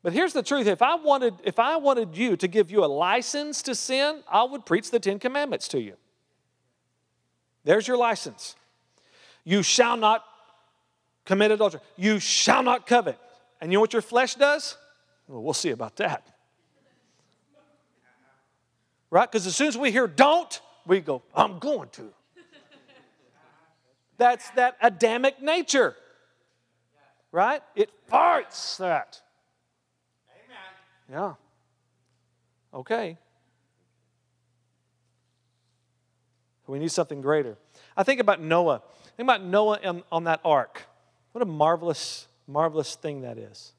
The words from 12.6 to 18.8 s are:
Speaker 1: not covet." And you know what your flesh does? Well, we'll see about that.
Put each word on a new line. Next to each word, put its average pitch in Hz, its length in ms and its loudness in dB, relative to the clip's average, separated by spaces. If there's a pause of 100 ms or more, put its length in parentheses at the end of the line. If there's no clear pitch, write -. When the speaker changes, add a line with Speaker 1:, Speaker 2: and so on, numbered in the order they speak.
Speaker 1:
not 247 240 -2
covet." 196 320 2 (420)
And 165 120 -6
you 190 60 4
know 208 40 6
what 220 120 2
your 226 100 0
flesh 247 320 0
does? 285 420 0 (500)
Well, 123 140 -14
we'll 143 140 -4
see 165 160 -2
about 110 240 -8
that. - 280 -4 (2750)